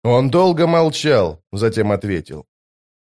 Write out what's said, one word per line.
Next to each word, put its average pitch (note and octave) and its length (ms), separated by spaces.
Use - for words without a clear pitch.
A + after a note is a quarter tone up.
Он B2 260
долго E3+ 360
молчал, D3+ 720
затем G#2+ 400
ответил. F#2 540